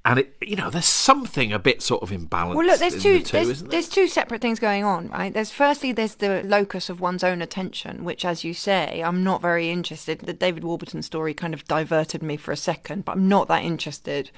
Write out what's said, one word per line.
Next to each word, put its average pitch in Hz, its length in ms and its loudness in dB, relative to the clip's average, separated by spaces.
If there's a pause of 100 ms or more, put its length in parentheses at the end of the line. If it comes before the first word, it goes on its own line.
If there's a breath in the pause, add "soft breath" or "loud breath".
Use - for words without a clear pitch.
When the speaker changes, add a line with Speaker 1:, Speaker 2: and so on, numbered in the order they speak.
Speaker 1:
And, 127 180 4
it, - 200 0
you 208 160 -6
know, 190 140 -4
there's 160 160 0
something 233 680 4
a 104 60 0
bit 123 240 4
sort - 200 0
of 98 60 -8
imbalanced 87 460 -2
Speaker 2:
Well, 320 100 2
look, 359 140 6
there's 349 160 2
Speaker 1:
in - 60 -4
Speaker 2:
two, 392 180 6
Speaker 1:
the - 60 0
two, - 80 -6
Speaker 2:
there's, - 180 4
Speaker 1:
isn't 156 180 -6
there? - 40 -4
Speaker 2:
there's 330 180 0
two 370 180 4
separate - 320 -2
things 226 180 0
going 202 240 0
on, 185 260 0
right? 190 220 -6
There's, 214 200 -4
firstly, 285 420 2
there's 220 220 -2
the 196 280 0
locus 202 460 0
of 180 140 -8
one's 180 200 -2
own 180 200 0
attention, - 600 -8
which, 175 220 -6
as 175 180 -2
you 170 120 -6
say, 175 500 0
I'm 180 180 0
not 185 200 2
very 170 260 2
interested. 160 520 -4
The - 120 -8
David 170 320 -2
Warburton 165 380 -6
story 160 320 -6
kind 170 180 -6
of 147 140 -10
diverted 156 560 0
me 156 160 -4
for - 120 -10
a 147 60 -2
second, - 480 -6
but - 80 -6
I'm 190 160 4
not 196 200 4
that 165 140 2
interested. 147 760 -6